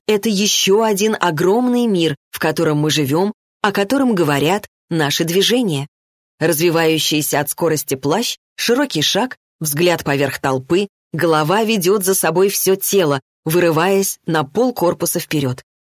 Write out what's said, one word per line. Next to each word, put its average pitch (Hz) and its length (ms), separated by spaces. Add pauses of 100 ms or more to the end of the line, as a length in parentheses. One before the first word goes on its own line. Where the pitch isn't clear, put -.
это 214 220
еще 202 540
один 214 360
огромный 233 680
мир, 165 280 (140)
в - 100
котором 156 380
мы 151 140
живем, 156 420 (280)
о 208 100
котором 240 420
говорят 160 540 (220)
наши 156 340
движения. 175 640 (520)
Развивающийся 160 1000
от 143 100
скорости 156 460
плащ, 156 420 (180)
широкий 247 460
шаг, 214 360 (220)
взгляд 160 440
поверх 139 360
толпы, 143 480 (260)
голова 160 500
ведет 202 420
за 190 80
собой 185 360
все 190 260
тело, 170 440 (240)
вырываясь 175 840
на 160 160
полкорпуса 180 760
вперед. 131 440 (260)